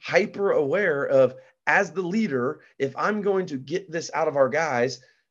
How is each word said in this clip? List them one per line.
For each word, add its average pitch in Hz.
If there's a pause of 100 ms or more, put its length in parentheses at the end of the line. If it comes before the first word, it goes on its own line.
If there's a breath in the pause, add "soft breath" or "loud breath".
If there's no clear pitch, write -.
hyper 196
aware 151
of, 131 (320 loud breath)
as 175
the 170
leader, 160 (160 soft breath)
if 135
I'm 202
going 190
to 151
get 151
this 160
out 156
of 147
our 135
guys, 135 (320 soft breath)